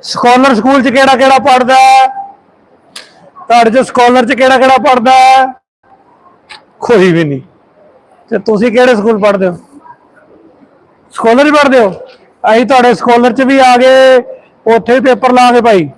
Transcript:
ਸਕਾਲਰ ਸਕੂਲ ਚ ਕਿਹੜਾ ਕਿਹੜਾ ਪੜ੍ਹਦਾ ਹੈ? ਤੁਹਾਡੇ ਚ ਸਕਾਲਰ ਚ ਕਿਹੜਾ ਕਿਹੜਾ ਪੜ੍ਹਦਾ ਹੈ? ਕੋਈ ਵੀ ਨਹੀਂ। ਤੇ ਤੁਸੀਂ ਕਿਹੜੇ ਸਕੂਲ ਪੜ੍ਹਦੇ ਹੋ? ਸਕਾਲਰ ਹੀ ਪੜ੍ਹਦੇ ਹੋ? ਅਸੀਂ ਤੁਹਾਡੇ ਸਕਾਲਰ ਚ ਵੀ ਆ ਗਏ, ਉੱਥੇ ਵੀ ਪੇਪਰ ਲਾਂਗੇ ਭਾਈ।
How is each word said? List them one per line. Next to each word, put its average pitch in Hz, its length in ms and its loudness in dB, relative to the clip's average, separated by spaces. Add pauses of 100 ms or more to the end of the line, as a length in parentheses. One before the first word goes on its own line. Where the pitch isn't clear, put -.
ਸਕਾਲਰ 247 540 0
ਸਕੂਲ 254 280 -2
ਚ 262 60 -2
ਕਿਹੜਾ 262 260 0
ਕਿਹੜਾ 269 240 2
ਪੜ੍ਹਦਾ 254 360 0
ਹੈ? 262 320 4 (1400)
ਤੁਹਾਡੇ 233 220 2
ਚ 226 160 0
ਸਕਾਲਰ 247 400 0
ਚ 254 80 -4
ਕਿਹੜਾ 262 240 0
ਕਿਹੜਾ 262 200 2
ਪੜ੍ਹਦਾ 254 340 0
ਹੈ? 262 340 4 (1300)
ਕੋਈ 190 320 0
ਵੀ 165 120 0
ਨਹੀਂ। 139 180 -8 (880)
ਤੇ 214 100 -6
ਤੁਸੀਂ 214 320 -2
ਕਿਹੜੇ 247 240 0
ਸਕੂਲ 214 240 -2
ਪੜ੍ਹਦੇ 196 280 -2
ਹੋ? 170 100 -8 (1500)
ਸਕਾਲਰ 240 340 -2
ਹੀ 302 60 0
ਪੜ੍ਹਦੇ 277 280 2
ਹੋ? 202 120 0 (600)
ਅਸੀਂ 233 140 0
ਤੁਹਾਡੇ 247 280 0
ਸਕਾਲਰ 240 400 -2
ਚ 254 80 -4
ਵੀ 269 180 0
ਆ 247 180 2
ਗਏ, 262 400 2 (580)
ਉੱਥੇ 226 180 -4
ਵੀ 262 60 0
ਪੇਪਰ 247 320 -2
ਲਾਂਗੇ 247 300 2
ਭਾਈ। 196 360 0